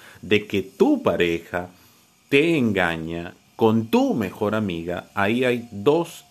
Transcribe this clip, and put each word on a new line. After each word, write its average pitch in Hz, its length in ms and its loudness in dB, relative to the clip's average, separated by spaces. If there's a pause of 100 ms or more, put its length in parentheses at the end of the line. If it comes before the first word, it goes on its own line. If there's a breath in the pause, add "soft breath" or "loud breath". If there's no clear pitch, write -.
(200 loud breath)
de 104 260 2
que 101 140 -2
tu 262 420 2
pareja 87 680 -2 (580 soft breath)
te 156 300 2
engaña 85 760 -2 (240)
con 113 300 2
tu 254 260 2
mejor 104 420 -4
amiga, 87 600 -4
ahí 113 320 0
hay 120 260 -4
dos 147 580 -2